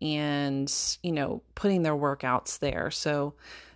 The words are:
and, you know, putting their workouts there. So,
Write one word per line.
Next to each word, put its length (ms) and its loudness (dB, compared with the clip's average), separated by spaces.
and, 720 0
you 100 -2
know, 300 -2
putting 280 4
their 120 2
workouts 640 0
there. 300 0
So, 440 0